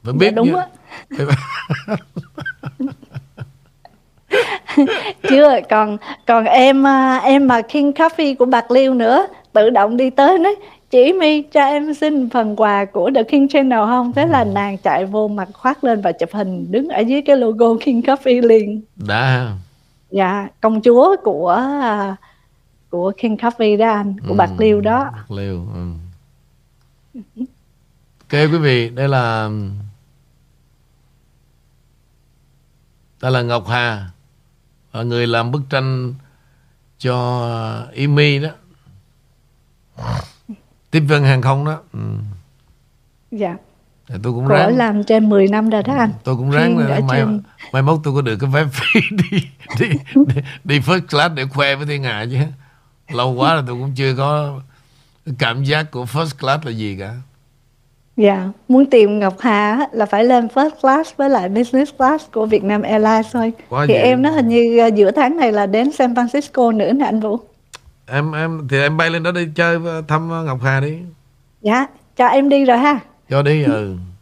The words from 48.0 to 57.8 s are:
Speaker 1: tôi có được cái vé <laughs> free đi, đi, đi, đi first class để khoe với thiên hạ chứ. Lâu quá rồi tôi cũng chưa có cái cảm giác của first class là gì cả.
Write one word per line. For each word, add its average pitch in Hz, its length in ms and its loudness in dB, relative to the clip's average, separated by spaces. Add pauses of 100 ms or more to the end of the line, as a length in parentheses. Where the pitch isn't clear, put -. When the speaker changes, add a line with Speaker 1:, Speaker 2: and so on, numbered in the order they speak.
Speaker 1:
tôi 143 100 -2
có 143 80 0
được 110 180 -2
cái 135 100 -2
vé 151 140 2
<laughs> 135 80 -4
free - 440 -2
đi, 190 220 0 (420)
đi, 233 80 0 (260)
đi, 147 280 2 (220)
đi 143 160 0
first 180 200 0 (100)
class 156 240 0
để 170 120 -4
khoe 139 300 -2
với 147 100 -8
thiên 143 160 -6
hạ 113 280 -6
chứ. 127 80 -2 (800)
Lâu 127 160 -2
quá 135 220 0
rồi 151 120 -2
tôi 123 140 -8
cũng 139 140 -8
chưa 131 220 -2
có 143 440 -4 (680)
cái 139 120 -8
cảm 123 260 -2
giác 151 260 -2
của 123 140 -8
first 143 360 -6
class 143 260 -2
là 120 60 -8
gì 107 280 -8
cả. 104 140 -12 (1000)